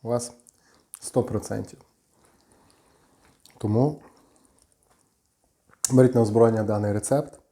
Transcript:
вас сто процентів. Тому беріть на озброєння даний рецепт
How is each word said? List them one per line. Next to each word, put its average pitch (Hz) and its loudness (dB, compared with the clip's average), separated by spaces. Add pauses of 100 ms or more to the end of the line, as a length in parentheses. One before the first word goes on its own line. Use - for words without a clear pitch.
вас 120 -6 (680)
сто - -2
процентів. 107 -8 (1800)
Тому 123 -2 (1900)
беріть 127 4
на 120 2
озброєння 113 2
даний 104 -2
рецепт 135 -4 (140)